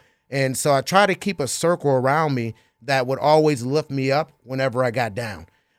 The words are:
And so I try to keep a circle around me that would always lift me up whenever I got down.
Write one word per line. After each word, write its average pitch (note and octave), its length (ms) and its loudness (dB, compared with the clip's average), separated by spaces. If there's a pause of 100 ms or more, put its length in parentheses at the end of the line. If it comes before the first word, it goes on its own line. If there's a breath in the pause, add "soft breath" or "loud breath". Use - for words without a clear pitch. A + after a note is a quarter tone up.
(300)
And C3 260 -2
so D3 180 0
I C3+ 80 2
try F#3+ 260 2
to F#3 80 0
keep G3 240 -6
a C#3 80 -4
circle E3 440 -2
around C3+ 440 2
me A2+ 180 -4 (300)
that C3 240 0
would C3 100 -2
always D3+ 460 4
lift C#3+ 260 -2
me C3+ 220 -2
up D3+ 200 -2 (120)
whenever C3 400 -2
I B2 80 0
got A2 240 -4
down. G#2+ 320 -10 (320)